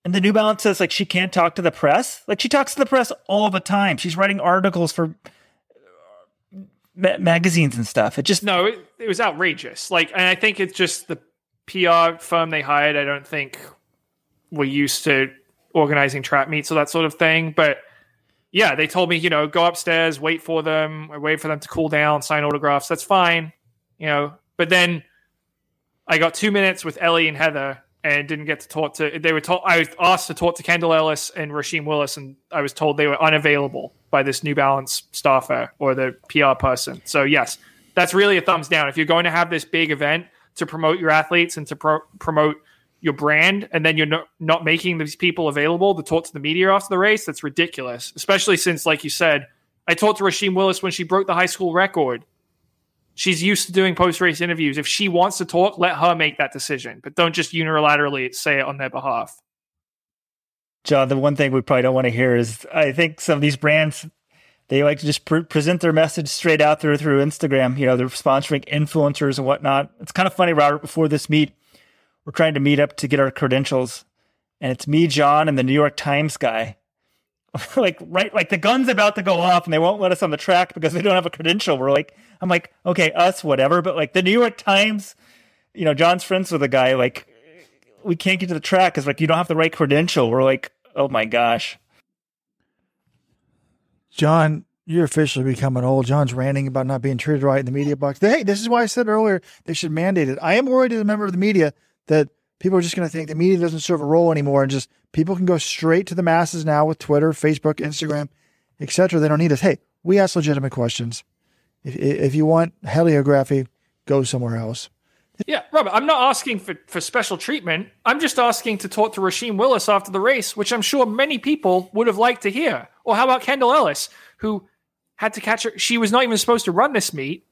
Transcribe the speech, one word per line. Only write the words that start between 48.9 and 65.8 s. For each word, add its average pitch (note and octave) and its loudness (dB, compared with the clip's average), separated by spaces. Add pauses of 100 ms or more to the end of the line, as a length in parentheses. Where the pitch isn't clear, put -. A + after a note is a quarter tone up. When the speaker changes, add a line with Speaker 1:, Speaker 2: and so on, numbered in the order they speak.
Speaker 2:
you D3+ -6
said, D3 0 (400)
I - 2
talked G#3+ 2
to G3 -4
Rasheem F#3 0
Willis F#3+ 0
when F3+ -2
she F3 -6
broke F#3+ 0
the F3+ 0
high F3+ 2
school F3 -4
record. E3+ 0 (920)
She's E3+ -2
used G3 0
to F3+ -14
doing F#3+ 2
post-race F3 0
interviews. D#3+ -2
If D3 -6
she G3+ -2
wants F3+ 0
to F3+ -6
talk, F#3 0
let F3 0
her E3 2
make D#3 -2
that C#3 -2
decision, B2+ -8
but C#3+ -16
don't E3+ 0
just E3 -4
unilaterally D3 0
say D3 -2
it C3+ 0
on C#3 -8
their C3+ -6
behalf. B2+ -6 (1400)
Speaker 1:
John, C3+ 2
the C3+ 0
one C#3+ 2
thing C#3 0
we C3 0
probably B2+ 2
don't B2+ 2
wanna B2+ 2
hear B2 2
is, A2+ -2
I C#3+ 2
think D#3 -2
some D#3+ 2
of C#3+ -2
these C#3+ 0
brands, D#3 0 (600)
they C#3 2
like D3 2
to D#3 -8
just - -4
pre-, D#3+ 0
present D#3+ 0